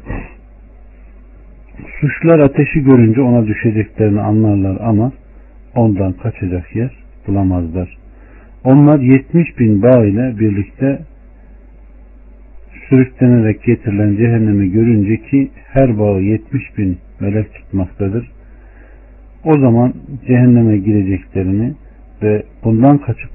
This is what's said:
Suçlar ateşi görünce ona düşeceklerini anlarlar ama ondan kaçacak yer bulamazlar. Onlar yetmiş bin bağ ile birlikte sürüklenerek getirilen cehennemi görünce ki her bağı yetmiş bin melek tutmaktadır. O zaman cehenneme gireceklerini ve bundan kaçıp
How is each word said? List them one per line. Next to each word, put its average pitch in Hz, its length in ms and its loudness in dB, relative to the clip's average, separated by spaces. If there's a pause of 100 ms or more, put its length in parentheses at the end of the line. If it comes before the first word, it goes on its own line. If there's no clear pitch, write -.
(2000)
Suçlar 160 380 0
ateşi 143 460 0
görünce 120 360 4
ona 120 260 0
düşeceklerini 107 760 -2
anlarlar 104 600 0
ama 113 320 -2 (640)
ondan 101 380 0
kaçacak 90 640 -8
yer 120 140 -4 (360)
bulamazlar. 90 680 -4 (680)
Onlar 143 360 4
yetmiş 135 580 0
bin 107 240 2
bağ 123 220 4
ile 110 340 -2
birlikte 110 600 -4 (1900)
sürüklenerek 123 720 2
getirilen 104 540 -2
cehennemi 107 560 0
görünce 110 440 0
ki 135 340 -2 (220)
her 127 260 0
bağı 101 240 0
yetmiş 107 560 -6
bin 92 200 -4 (220)
melek 101 340 -6
tutmaktadır. 98 760 -6 (1120)
O 156 140 2
zaman 123 360 2 (320)
cehenneme 120 520 4
gireceklerini 98 960 -4 (480)
ve 107 200 0 (220)
bundan 123 340 2
kaçıp - 360 -8